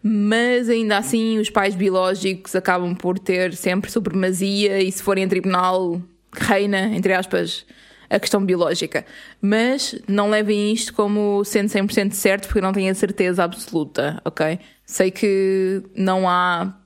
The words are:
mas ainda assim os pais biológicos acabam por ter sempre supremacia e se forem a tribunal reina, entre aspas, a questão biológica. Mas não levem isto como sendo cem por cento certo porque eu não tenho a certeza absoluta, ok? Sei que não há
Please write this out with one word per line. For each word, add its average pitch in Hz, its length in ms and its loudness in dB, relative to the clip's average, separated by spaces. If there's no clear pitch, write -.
mas 226 680 2
ainda 226 280 2
assim 220 420 0
os 214 100 0
pais 202 240 0
biológicos 185 800 0
acabam 180 380 0
por 180 240 -2
ter 180 380 -2
sempre 185 340 -2
supremacia 196 920 0
e 190 100 0
se 190 100 -8
forem 190 220 0
a 190 60 0
tribunal 185 720 0
reina, 202 600 0
entre 190 200 2
aspas, 180 520 -2
a - 100 2
questão 202 260 0
biológica. 175 600 0
Mas 233 540 0
não 202 240 0
levem 208 440 2
isto - 200 -4
como 208 520 2
sendo 208 240 0
cem 202 180 0
por - 60 -4
cento 202 200 0
certo 202 340 0
porque - 120 0
eu 185 40 -2
não 190 100 0
tenho 196 180 0
a 185 40 0
certeza 190 500 0
absoluta, 156 800 -4
ok? 160 340 -2
Sei 185 260 0
que 190 680 0
não 190 320 2
há 180 460 0